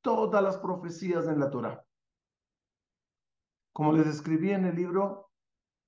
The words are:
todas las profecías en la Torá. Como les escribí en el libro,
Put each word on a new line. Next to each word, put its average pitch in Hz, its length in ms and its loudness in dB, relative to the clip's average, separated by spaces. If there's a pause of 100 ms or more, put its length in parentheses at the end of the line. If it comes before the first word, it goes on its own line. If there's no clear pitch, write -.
todas 220 420 2
las 190 140 0
profecías 175 680 -4
en 151 120 0
la 139 100 2
Torá. 117 360 -6 (1900)
Como 151 200 2
les 156 140 6
escribí 160 440 -2
en 190 140 0
el 170 100 -2
libro, 185 560 -2 (560)